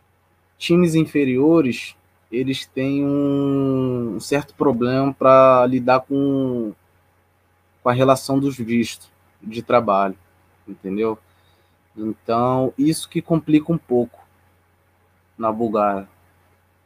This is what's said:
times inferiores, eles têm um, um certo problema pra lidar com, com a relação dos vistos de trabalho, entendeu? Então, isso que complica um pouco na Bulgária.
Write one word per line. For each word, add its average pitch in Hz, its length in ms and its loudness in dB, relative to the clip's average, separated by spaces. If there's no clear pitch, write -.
times 170 380 2
inferiores, 143 1000 0
eles 131 340 -4
têm 139 400 -4
um, 139 1120 -2
um - 20 -12
certo 143 340 -6
problema 135 600 -2
pra 131 540 6
lidar 127 340 0
com, 135 720 -4
com 123 80 -2
a 123 40 2
relação 131 460 0
dos 139 180 -4
vistos 117 520 -4
de 113 200 -10
trabalho, 98 560 0
entendeu? 104 500 -6
Então, 117 840 -2
isso 151 300 -2
que 170 140 -6
complica 151 500 0
um 165 60 0
pouco 123 420 -2
na 113 140 -2
Bulgária. 104 560 -2